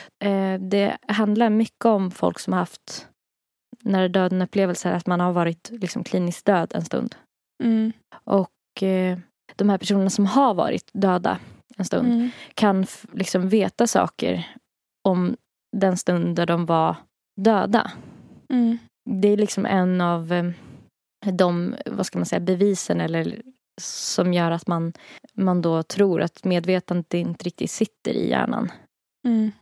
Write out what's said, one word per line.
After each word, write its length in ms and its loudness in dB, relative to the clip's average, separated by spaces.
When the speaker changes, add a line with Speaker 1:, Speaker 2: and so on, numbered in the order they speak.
Speaker 1:
eh, 340 0
det 380 0
handlar 420 2
mycket 360 0
om 260 2
folk 280 -2
som 140 -4
har 60 0
haft 480 -10
nära 260 0
döden-upplevelser, 840 0
att 140 -4
man 120 0
har 140 2
varit 380 -2
liksom 320 -6
kliniskt 420 -2
död 300 2
en 100 -4
stund. 300 -4
Speaker 2:
Mm. 280 2
Speaker 1:
Och, 600 -2
eh, 340 0
de 140 2
här 80 4
personerna 320 0
som 160 2
har 280 4
varit 400 -2
döda, 460 0
en 80 -4
stund 280 0
Speaker 2:
Mm. 160 0
Speaker 1:
kan 300 2
f-, 300 -8
liksom 360 -2
veta 380 2
saker 600 0
om 260 0
den 200 2
stund 380 0
där 100 0
de 200 0
var 300 2
döda. 500 2
Speaker 2:
Mm. 240 2
Speaker 1:
Det 180 2
är 100 4
liksom 280 0
en 360 2
av, 320 -2
eh, 120 0
de, 420 0
vad 200 -6
ska 140 -6
man 60 -2
säga, 140 -2
bevisen 600 0
eller 400 -4
som 520 -2
gör 180 2
att 160 -4
man, 260 -2
man 280 2
då 220 0
tror 380 2
att 220 -4
medvetandet 680 0
inte 320 -4
riktigt 260 -6
sitter 400 -4
i 180 -2
hjärnan. 420 -2
Speaker 2:
Mm. 240 2